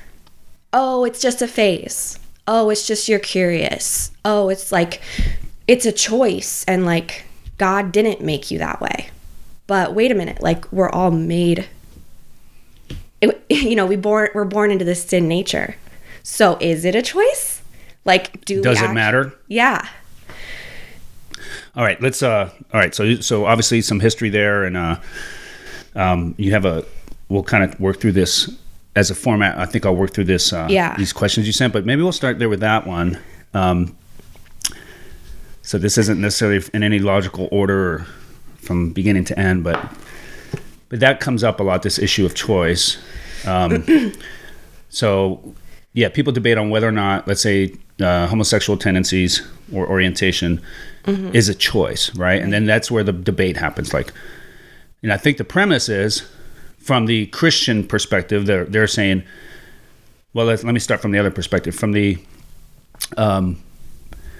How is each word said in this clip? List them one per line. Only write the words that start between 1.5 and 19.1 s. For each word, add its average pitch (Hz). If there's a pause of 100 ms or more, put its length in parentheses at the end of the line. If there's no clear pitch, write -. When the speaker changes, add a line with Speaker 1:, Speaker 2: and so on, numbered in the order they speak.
Speaker 1:
Oh, 220
it's 208
just 214
you're 214
curious. - (140)
Oh, 208
it's, 190
like, 175 (680)
it's 247
a 214
choice, 214
and, 185
like, 170 (320)
God 190
didn't 214
make 151
you -
that -
way." - (600)
But 190
wait 226
a 247
minute, 180
like, 165
we're 185
all 180
made, 170 (1500)
it, -
<laughs> -
you 269
know, 196
we 190
born, 214
we're 208
born 208
into 185
this 175
sin 175
nature. - (480)
So -
is 165
it 180
a 226
choice? - (420)
Like, 190
do 196
we 196
Speaker 2:
Does 123
it 113
Speaker 1:
act- 110
Speaker 2:
matter? 113 (140)